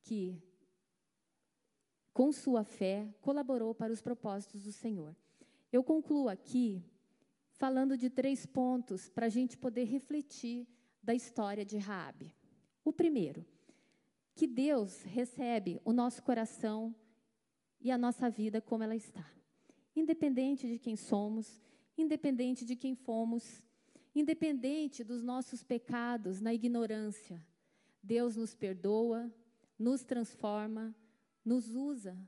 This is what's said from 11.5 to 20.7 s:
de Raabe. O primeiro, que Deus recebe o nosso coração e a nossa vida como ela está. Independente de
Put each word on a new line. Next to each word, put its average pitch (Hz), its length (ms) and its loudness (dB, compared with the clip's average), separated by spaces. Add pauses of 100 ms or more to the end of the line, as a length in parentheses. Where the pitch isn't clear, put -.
de 208 120 -6
Raabe. 180 580 -6 (500)
O 311 80 2
primeiro, 214 520 2 (920)
que 311 120 4
Deus 254 560 2
recebe 226 840 -2
o 226 80 2
nosso 240 300 2
coração 226 720 -2 (840)
e 247 100 0
a 247 80 2
nossa 240 320 2
vida 214 300 0
como 226 220 -2
ela 220 120 -2
está. 214 320 -8 (680)
Independente 285 720 2
de 233 100 -2